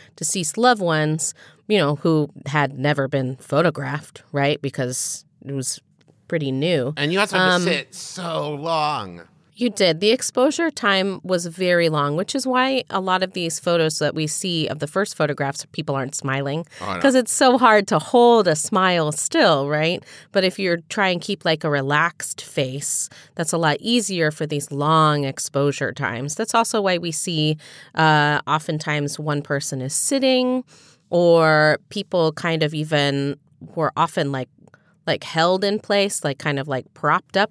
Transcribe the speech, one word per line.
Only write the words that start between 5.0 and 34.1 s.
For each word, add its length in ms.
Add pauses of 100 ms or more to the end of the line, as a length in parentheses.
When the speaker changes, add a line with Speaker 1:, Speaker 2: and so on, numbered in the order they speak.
Speaker 1:
it 80
was 260 (480)
pretty 240
new. 460
Speaker 2:
And 160
you 60
also 180
had 160
Speaker 1:
Um, 120
Speaker 2:
to 40
sit 260
so 600
long. 640 (340)
Speaker 1:
You 140
did. 300
The 120
exposure 600
time 500
was 260
very 420
long, 260
which 180
is 140
why 420
a 120
lot 220
of 100
these 260
photos 400
that 160
we 100
see 420
of 120
the 80
first 300
photographs, 560
people 220
aren't 200
smiling 500 (140)
Speaker 2:
Oh, 60
I 100
know. 60
Speaker 1:
'cause 120
it's 200
so 240
hard 320
to 100
hold 480
a 80
smile 560
still, 560
right? 340 (300)
But 140
if 140
you're 180 (100)
trying 320
to 60
keep, 180
like, 220
a 40
relaxed 720
face, 680 (260)
that's 160
a 60
lot 240
easier 500
for 140
these 260
long 540
exposure 640
times. 440
That's 200
also 260
why 160
we 140
see, 460 (380)
uh, 520
oftentimes 720
one 220
person 400
is 120
sitting 720 (460)
or 720 (100)
people 440
kind 300
of 100
even 640 (400)
were 220
often, 340